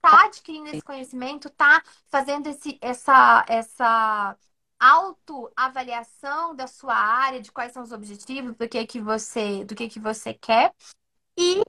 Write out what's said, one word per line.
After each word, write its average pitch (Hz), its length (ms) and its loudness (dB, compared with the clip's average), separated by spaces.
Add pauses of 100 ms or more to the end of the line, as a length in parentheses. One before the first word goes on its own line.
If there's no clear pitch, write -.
tá 330 260 8
adquirindo 311 440 -12
esse 302 120 -10
conhecimento, 269 680 -12
tá 311 320 4 (260)
fazendo 285 400 -4
esse, 285 320 -12
essa, 247 680 4
essa 226 880 -2 (440)
autoavaliação 269 1800 -2
da 262 100 -10
sua 254 300 -6
área, 247 440 0
de 208 120 -20
quais 240 200 -10
são 254 100 -16
os 233 100 -18
objetivos, 226 640 -12
do 233 120 -6
que 226 180 -6
que 240 140 -12
você, 214 640 -6
do 208 100 -14
que 226 140 -10
que 220 120 -18
você 214 340 -8
quer. 240 400 0 (640)
E 359 300 0